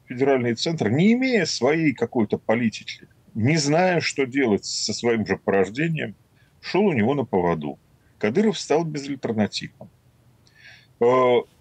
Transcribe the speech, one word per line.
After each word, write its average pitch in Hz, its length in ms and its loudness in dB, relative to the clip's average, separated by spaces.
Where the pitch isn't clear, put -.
федеральный 127 480 0
центр, 160 340 -2
не 170 240 4
имея 247 320 0
своей 151 480 0
какой-то 113 440 -2
политики, - 680 -4
не 123 220 2
зная, 160 440 2
что - 240 -4
делать 120 400 0
со - 280 -6
своим 113 320 0
же 92 120 -2
порождением, 110 760 -2
шел 190 260 0
у 185 80 2
него 117 200 2
на 143 100 -2
поводу. 85 560 -2
Кадыров 170 420 0
стал 156 240 0
безальтернативным. 139 1080 -6
Э, 123 420 4